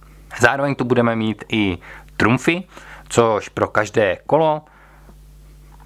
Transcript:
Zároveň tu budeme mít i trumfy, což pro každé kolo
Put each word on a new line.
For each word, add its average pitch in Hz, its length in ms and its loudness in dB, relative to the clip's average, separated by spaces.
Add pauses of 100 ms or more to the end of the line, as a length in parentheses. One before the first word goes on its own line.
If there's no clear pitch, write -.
(400)
Zároveň 139 360 0
tu 147 80 -6
budeme 120 320 2
mít 110 340 -4
i 101 280 0 (400)
trumfy, 139 460 0 (460)
což 113 400 2
pro - 180 -2
každé 104 500 0 (100)
kolo 156 340 0 (1200)